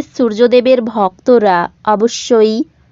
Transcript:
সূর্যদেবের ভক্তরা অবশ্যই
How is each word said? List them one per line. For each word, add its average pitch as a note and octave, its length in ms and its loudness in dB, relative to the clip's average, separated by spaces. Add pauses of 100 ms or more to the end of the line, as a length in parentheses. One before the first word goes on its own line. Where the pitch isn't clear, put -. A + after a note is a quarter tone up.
(120)
সূর্যদেবের B3 720 0
ভক্তরা A3 760 0 (280)
অবশ্যই G#3+ 680 0 (380)